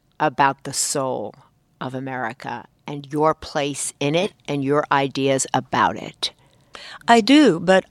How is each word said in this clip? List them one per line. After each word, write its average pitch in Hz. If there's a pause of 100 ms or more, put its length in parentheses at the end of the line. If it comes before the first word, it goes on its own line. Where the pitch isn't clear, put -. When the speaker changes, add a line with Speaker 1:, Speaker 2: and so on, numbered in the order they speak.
(180)
Speaker 1:
about 139
the 143
soul 127 (440)
of 127
America 127 (220)
and 143
your 151
place -
in 143
it 185 (160)
and 143
your 147
ideas 135
about 127
it. - (720)
Speaker 2:
I 233
do, 233
but 185